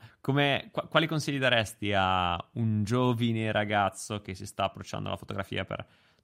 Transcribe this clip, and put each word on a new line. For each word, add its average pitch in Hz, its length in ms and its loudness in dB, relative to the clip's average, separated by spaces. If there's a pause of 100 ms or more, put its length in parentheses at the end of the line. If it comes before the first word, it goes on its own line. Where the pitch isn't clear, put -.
(200)
come, 139 520 2
qua-, - 160 -6
quali 156 200 2
consigli 143 320 -2
daresti 113 540 2
a 92 440 2 (160)
un 110 300 0
giovine 113 680 0
ragazzo 104 720 0
che 95 120 -10
si 98 120 -10
sta 98 200 -4
approcciando 98 420 -6
alla 95 100 -4
fotografia 98 460 -6
per - 220 -8 (380)